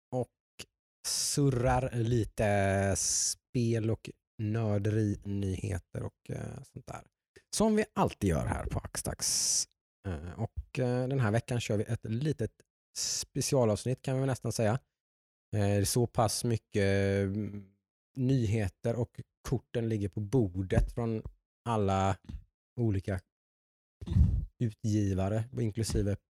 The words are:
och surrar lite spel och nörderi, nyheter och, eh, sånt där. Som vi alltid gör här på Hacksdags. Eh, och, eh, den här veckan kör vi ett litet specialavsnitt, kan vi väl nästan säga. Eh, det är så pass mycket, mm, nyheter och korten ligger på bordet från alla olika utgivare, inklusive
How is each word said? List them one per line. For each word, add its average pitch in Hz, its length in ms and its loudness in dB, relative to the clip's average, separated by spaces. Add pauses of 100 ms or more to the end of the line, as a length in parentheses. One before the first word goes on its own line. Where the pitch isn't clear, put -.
(160)
och 123 120 -2 (800)
surrar 127 840 2
lite 101 1000 2
spel - 920 0
och - 200 -4 (320)
nörderi, 107 840 0
nyheter 98 760 -4
och, - 280 -12
eh, - 320 -10 (100)
sånt - 140 -18
där. - 160 -12 (540)
Som 214 200 4
vi 214 80 2 (100)
alltid 104 360 2
gör 64 160 2
här - 200 -2
på - 120 -4
Hacksdags. - 880 -2 (440)
Eh, 85 320 -6
och, - 380 -6
eh, 123 300 0
den 135 120 0
här 110 100 2
veckan 117 300 0
kör 110 160 0
vi 104 80 0
ett 117 200 -4
litet 117 480 -2 (460)
specialavsnitt, 123 1040 0
kan 135 120 -2
vi 131 60 0
väl 135 80 0
nästan 120 240 -2
säga. 107 200 2
Eh, 127 60 0 (760)
det 107 60 0
är 101 260 4
så 120 220 2
pass - 380 0
mycket, 107 400 0 (400)
mm, 101 420 -4 (500)
nyheter 117 800 0
och - 240 -4 (280)
korten 117 400 -2
ligger 104 200 0
på 107 120 -6
bordet 101 720 0
från 113 280 -4 (460)
alla 98 480 2 (640)
olika 98 400 0 (1400)
utgivare, 107 840 0 (160)
inklusive 104 560 -2 (140)